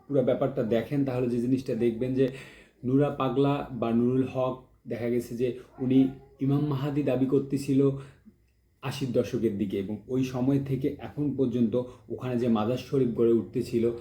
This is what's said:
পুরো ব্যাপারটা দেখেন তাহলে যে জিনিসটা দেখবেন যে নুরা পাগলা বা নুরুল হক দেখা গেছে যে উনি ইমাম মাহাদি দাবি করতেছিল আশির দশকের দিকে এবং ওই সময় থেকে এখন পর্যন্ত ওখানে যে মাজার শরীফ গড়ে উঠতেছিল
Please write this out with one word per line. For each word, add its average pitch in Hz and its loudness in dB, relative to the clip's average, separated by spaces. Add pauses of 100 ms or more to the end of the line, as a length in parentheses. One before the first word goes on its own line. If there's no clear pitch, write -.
পুরো 139 2
ব্যাপারটা 127 0
দেখেন 117 0
তাহলে 123 0
যে 120 0
জিনিসটা 127 0
দেখবেন 117 0
যে 131 4 (580)
নুরা 135 4
পাগলা 139 0
বা 117 -2
নুরুল 123 2
হক 131 -4 (200)
দেখা 117 -4
গেছে 120 -2
যে 120 -2 (200)
উনি 131 4 (320)
ইমাম 143 0
মাহাদি 143 -2
দাবি 131 2
করতেছিল 135 2 (920)
আশির 135 -6
দশকের 110 0
দিকে 104 -2
এবং 104 -6 (100)
ওই 131 0
সময় 131 0
থেকে 135 -2
এখন 135 -6
পর্যন্ত 123 0 (280)
ওখানে 127 -4
যে 123 0
মাজার 113 2
শরীফ 131 0
গড়ে 117 4
উঠতেছিল 117 0